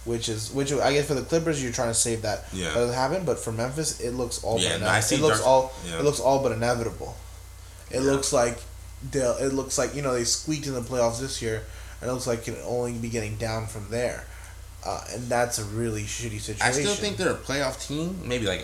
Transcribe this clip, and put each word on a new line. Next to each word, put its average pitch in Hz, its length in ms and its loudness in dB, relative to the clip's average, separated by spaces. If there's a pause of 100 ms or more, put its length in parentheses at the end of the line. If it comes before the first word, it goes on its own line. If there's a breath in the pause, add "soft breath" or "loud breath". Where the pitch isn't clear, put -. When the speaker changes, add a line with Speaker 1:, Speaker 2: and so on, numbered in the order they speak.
Speaker 1:
Which 117 260 0
is, 107 220 -4
which 135 200 0
I 135 220 4
guess 143 140 4
for 151 80 0
the 127 80 0
Clippers, 160 400 2
you're 120 80 -2
trying 117 180 0
to 113 60 0
save 113 280 2
that. 101 300 -2
Speaker 2:
Yeah. 90 160 -2
Speaker 1:
That 76 60 0
doesn't 120 200 2
happen. 147 300 0
But - 140 2
for 117 120 -4
Memphis, 131 500 -2
it 117 100 -2
looks 123 320 -4
all 110 160 2
Speaker 2:
Yeah, 85 140 4
Speaker 1:
but 85 80 0
Speaker 2:
no, 107 80 2
I 104 100 6
Speaker 1:
inev-, 110 40 4
Speaker 2:
see - 120 4
Speaker 1:
it 147 60 4
looks 151 180 6
Speaker 2:
dark, - 80 2
Speaker 1:
all, 131 260 6 (140)
Speaker 2:
yeah. 165 120 -2
Speaker 1:
it - 40 2
looks 143 160 4
all 135 240 4
but 123 80 2
inevitable. 117 640 0 (760 loud breath)
It 127 140 0
Speaker 2:
Yeah. 139 80 4
Speaker 1:
looks 139 220 2
like 123 260 4 (500)
they'll, 123 280 2
it 139 160 0
looks 135 260 0
like, 123 160 0
you 147 80 -4
know, 131 100 2
they 120 120 2
squeaked 143 420 0
in 135 60 -2
the 123 80 -2
playoffs 117 380 2
this 131 220 -4
year, 110 220 -2 (380 loud breath)
and 120 80 -2
it 127 40 0
looks 123 140 -4
like 117 200 2
it 117 60 -4
can 69 120 -8
only 120 280 -2
be 117 160 -4
getting 110 280 -2
down 110 300 -2
from 104 220 -10
there. 107 360 -2 (600 loud breath)
Uh, 95 160 -4 (100)
and 120 140 -6
that's 120 300 2
a 110 60 -4
really 107 400 -2
shitty 107 360 -6
situation. 107 220 -4
Speaker 2:
I 113 100 6
still 143 220 2
think 202 240 -2
they're 170 140 2
a - 40 -2
playoff 131 520 -2
team, 170 360 -4
maybe, 120 220 0
like, 90 180 0